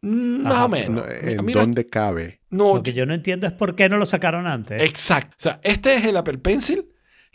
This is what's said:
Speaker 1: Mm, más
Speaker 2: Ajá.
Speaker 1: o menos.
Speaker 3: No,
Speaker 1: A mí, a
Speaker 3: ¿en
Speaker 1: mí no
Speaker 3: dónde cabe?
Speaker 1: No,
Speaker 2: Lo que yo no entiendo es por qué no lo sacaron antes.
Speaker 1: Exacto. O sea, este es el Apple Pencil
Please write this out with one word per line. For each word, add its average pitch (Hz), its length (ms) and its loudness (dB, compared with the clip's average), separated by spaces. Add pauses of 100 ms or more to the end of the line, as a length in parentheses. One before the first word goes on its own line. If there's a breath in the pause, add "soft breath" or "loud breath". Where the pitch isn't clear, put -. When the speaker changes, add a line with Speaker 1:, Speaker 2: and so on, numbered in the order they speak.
Speaker 1:
Mm, 240 420 -2
más 269 100 2
Speaker 2:
Ajá. 240 120 4
Speaker 1:
o 240 40 2
menos. 139 200 0
Speaker 3:
No, 117 120 -2
Speaker 1:
A - 40 -8
mí, 120 240 -6
a - 60 -2
Speaker 3:
¿en 101 100 -2
Speaker 1:
mí 107 80 -2
no 107 80 6
Speaker 3:
dónde 120 260 2
cabe? 87 640 -4
Speaker 1:
No, 196 260 4
Speaker 2:
Lo 180 80 -2
que 131 100 -2
yo 127 120 0
no 151 80 -2
entiendo 185 340 -4
es 170 60 -4
por 180 220 -2
qué 196 140 4
no 202 80 2
lo 208 80 2
sacaron 180 420 -2
antes. 113 340 -4
Speaker 1:
Exacto. 156 580 0
O - 20 -12
sea, - 220 -4
este 208 320 2
es 226 100 0
el 202 120 2
Apple 151 220 -4
Pencil 285 500 -2 (460 soft breath)